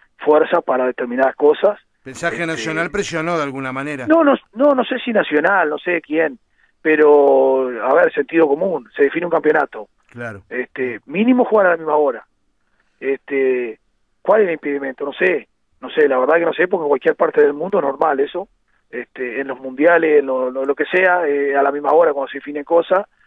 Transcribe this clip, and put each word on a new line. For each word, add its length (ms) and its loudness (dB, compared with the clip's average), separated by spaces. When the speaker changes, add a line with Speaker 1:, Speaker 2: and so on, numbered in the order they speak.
Speaker 1:
fuerza 420 2
para 240 -2
determinadas 520 -2
cosas. 420 2
Speaker 2:
¿Pensás 300 -6
que 100 -8
Speaker 1:
Este, 60 -4
Speaker 2:
Nacional 420 -6
presionó 480 -4
de 60 -2
alguna 280 -8
manera? 340 -8
Speaker 1:
No, 160 2
no, 120 2
no, 220 2
no 100 -2
sé 140 -6
si 120 -8
Nacional, 600 0
no 80 -6
sé 240 -4
quién, 360 -4
pero, 840 4
a 120 2
ver, 180 4
sentido 340 0
común, 480 -2
se 100 2
define 200 -2
un 80 -6
campeonato. 560 0
Speaker 2:
Claro. 400 -12
Speaker 1:
Este, 560 -8
mínimo 400 0
jugar 200 2
a 40 4
la 80 0
misma 180 -2
hora. 300 0
Este, 800 -4
¿cuál 220 2
es 60 0
el 40 -4
impedimento? 540 -8
No 80 -8
sé, 340 -2
no 80 -14
sé, 200 2
la 100 0
verdad 160 2
que 100 2
no 80 0
sé, 160 -2
porque 160 -4
en 40 -2
cualquier 280 0
parte 240 0
del 140 4
mundo 240 -4
es 60 0
normal 360 0
eso. 280 -6
Este, 500 -10
en 80 -8
los 100 -10
mundiales, 640 2
en 60 0
lo, 260 -2
lo, 120 -6
lo 120 -2
que 80 -4
sea, 420 0
eh, 300 0
a 80 2
la 80 0
misma 180 -4
hora 220 4
cuando 180 -6
se 80 -14
definen 240 -10
cosas, 420 0